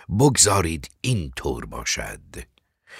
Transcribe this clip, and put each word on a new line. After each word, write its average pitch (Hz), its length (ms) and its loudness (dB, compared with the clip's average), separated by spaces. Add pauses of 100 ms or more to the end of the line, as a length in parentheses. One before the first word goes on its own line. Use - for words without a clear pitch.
(200)
بگذارید 101 720 4 (120)
این 92 340 -2
طور 60 300 -6
باشد، - 880 -8 (460)